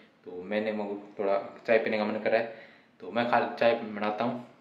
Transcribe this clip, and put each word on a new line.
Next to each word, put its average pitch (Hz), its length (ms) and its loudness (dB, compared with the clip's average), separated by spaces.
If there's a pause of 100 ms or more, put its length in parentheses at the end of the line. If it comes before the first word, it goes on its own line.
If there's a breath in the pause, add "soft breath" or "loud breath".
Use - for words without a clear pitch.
(240 loud breath)
तो 90 180 -12
मैंने, 107 300 -2
मुझे 101 280 -4 (180)
थोड़ा 98 200 2 (280)
चाय 113 120 6
पीने 110 200 2
का 107 60 2
मन 107 160 -2
करा 110 180 2
है, - 160 -2 (460 loud breath)
तो 92 100 -10
मैं 117 200 0
खा, 117 280 2
चाय 117 160 6
बनाता 107 500 -2
हूँ, 120 200 -2 (160)